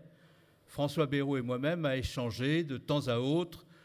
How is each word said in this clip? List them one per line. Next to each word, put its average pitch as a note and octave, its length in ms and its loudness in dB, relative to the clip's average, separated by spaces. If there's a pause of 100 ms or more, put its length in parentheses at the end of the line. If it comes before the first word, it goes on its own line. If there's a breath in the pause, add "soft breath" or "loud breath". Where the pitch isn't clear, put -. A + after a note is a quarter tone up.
(680 soft breath)
François D3 400 0
Bayrou C#3 320 0
et B2+ 40 -2
moi-même, C#3 440 0
à C3 100 2
échanger C3 640 0
de C#3 140 -4
temps C#3+ 320 -2
à A#2+ 100 2
autre D3+ 480 0 (180 loud breath)